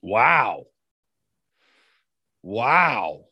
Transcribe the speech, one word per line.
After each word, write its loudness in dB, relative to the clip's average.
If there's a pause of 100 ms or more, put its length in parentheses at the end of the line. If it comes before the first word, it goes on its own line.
Wow. 0 (1800)
Wow. -2